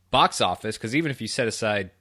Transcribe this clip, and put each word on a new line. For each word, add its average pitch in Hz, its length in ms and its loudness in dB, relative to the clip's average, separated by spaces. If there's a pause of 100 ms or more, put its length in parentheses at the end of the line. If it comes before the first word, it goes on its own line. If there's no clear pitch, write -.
(120)
box 131 300 4
office, 101 360 0
'cause 113 180 -4
even 156 160 0
if 120 100 -10
you 110 60 -6
set 120 200 0
aside 104 540 -2